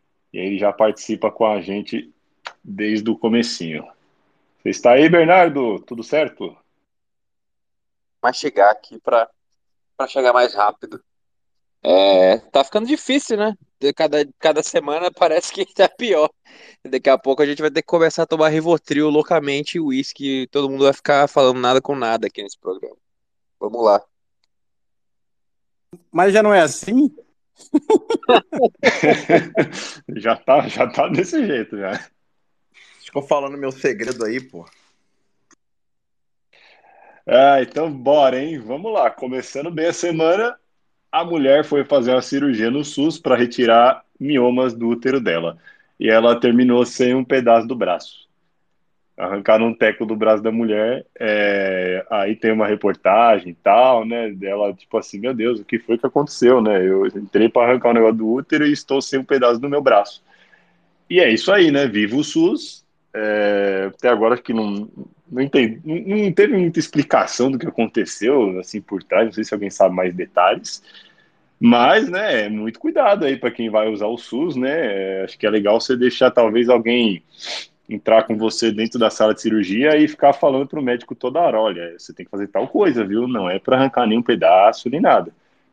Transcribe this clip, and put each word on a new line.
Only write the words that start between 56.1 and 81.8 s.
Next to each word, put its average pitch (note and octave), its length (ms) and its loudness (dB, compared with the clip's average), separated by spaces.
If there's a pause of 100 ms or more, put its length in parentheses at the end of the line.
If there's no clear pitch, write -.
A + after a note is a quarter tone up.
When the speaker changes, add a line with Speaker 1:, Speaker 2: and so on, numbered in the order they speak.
Speaker 1:
né? G#2 240 2
Eu F#2+ 220 2
entrei G2+ 420 0
pra A#2+ 140 2
arrancar A#2+ 280 2
o A#2 40 2
negócio A2+ 220 4
do A2 120 -4
útero D3+ 380 -2
e D3 60 2
estou C#3 280 -2
sem C3+ 200 -4
um B2+ 40 -12
pedaço B2 360 2
do C#3+ 80 -8
meu C#3+ 120 -2
braço." A2+ 400 2 (880)
E F3+ 120 2
é C3+ 100 4
isso A2+ 220 0
aí, F3+ 180 4
né? C#3 160 0
Viva G#2 300 -2
o D3 80 -2
sus. - 600 -4 (300)
É, G#2 800 -2
até - 140 -2
agora A2+ 260 2
acho A#2+ 80 -6
que - 100 -8
não, G#2+ 380 -6 (400)
não C3 120 -4
entendi, C#3 420 0
não, D#3 100 -8
não G3 380 -4
teve G#3+ 240 2
muita E3+ 240 0
explicação C3 720 -2
do C3+ 80 -4
que E3 80 -8
aconteceu, G#2+ 920 -2
assim, G2 220 -12
por F#2 240 -12
trás. G#2 220 0
Não G#2 60 -8
sei A2 120 -8
se - 100 -8
alguém G2+ 160 -8
sabe F#2 240 2
mais F#2 180 -4
detalhes. F2+ 680 -2 (800)
Mas, C3 480 4
né, F3 380 -4
é - 20 -8
muito G#2+ 320 -8
cuidado C4 440 0
aí C3+ 120 -2
pra A#2+ 140 -4
quem A2+ 200 -8
vai G#2+ 180 0
usar G#2 200 -4
o A#2 100 -6
sus, C#3 380 -6
né? G#2+ 640 -4
É, F#2+ 40 -6
acho - 140 -14
que A2 80 -4
é G#2 40 2
legal G#2+ 300 2
você B2+ 160 -2
deixar, B2 360 2
talvez, A#2 360 2
alguém A#2 540 0 (640)
entrar A2 360 2
com A2 120 -4
você A2 360 -2
dentro A2 260 -6
da A2 120 2
sala A2 240 0
de - 80 -10
cirurgia A2 540 0
e D3+ 120 2
ficar C#3+ 240 2
falando C#3 340 -2
pro D#3 160 -10
médico B2 320 -6
toda C3 260 -6
hora, A#2+ 200 0
"Olha, E2+ 380 -6